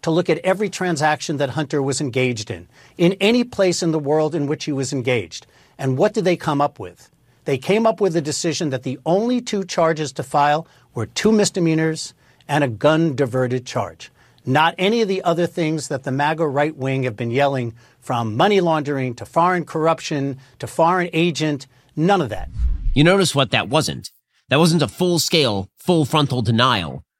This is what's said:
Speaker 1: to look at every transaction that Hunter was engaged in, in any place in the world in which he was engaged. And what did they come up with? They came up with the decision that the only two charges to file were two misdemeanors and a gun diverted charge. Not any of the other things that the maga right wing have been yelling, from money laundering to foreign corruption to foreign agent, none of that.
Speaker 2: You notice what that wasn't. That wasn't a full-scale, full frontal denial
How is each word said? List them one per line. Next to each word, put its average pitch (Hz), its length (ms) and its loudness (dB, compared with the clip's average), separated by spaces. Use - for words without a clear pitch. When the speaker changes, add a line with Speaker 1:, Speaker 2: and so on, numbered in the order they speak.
Speaker 1:
to 165 100 0
look 175 180 0
at 151 80 2
every 190 320 -2
transaction 156 640 -2
that 139 140 -2
Hunter 147 320 -2
was 135 180 -2
engaged 123 500 -2
in, 87 180 -10
in 175 180 4
any 233 300 2
place 190 380 -2
in 170 80 0
the 160 80 0
world 151 360 0
in 147 120 -2
which 143 180 -4
he 156 80 -4
was 135 200 -4
engaged. 120 540 -4
And 131 220 -2
what 208 160 2
did 208 100 -2
they 180 120 2
come 147 260 -2
up 143 160 -2
with? 90 320 -14
They 139 120 -2
came 214 280 2
up 220 160 2
with 190 100 2
the 165 80 2
decision 151 500 -4
that 127 140 -6
the 127 200 -6
only 226 360 0
two 208 240 -4
charges 160 480 0
to 147 100 -8
file 147 440 0
were 110 120 -4
two - 260 2
misdemeanors 160 840 0
and 147 160 0
a 139 60 0
gun 151 480 2
diverted 127 500 -2
charge. 87 460 -8
Not 156 340 2
any 208 220 2
of 214 80 0
the 190 160 -2
other 170 220 2
things 160 420 -2
that 139 160 -6
the 135 80 -4
maga 151 340 0
right 147 300 0
wing 135 280 -2
have 120 120 -4
been 117 140 -4
yelling, 127 440 0
from 117 380 -4
money 190 240 4
laundering 143 560 -2
to - 80 -14
foreign 175 400 0
corruption 156 760 -2
to - 80 -10
foreign 175 480 0
agent, 156 520 -2
none 180 240 2
of 135 80 -2
that. 98 220 -8
Speaker 2:
You 139 100 6
notice 185 300 4
what 135 180 2
that 101 160 0
wasn't. 110 420 -2
That 131 100 4
wasn't 165 240 4
a 131 60 0
full-scale, 147 880 0
full 165 280 2
frontal 127 380 0
denial 107 640 0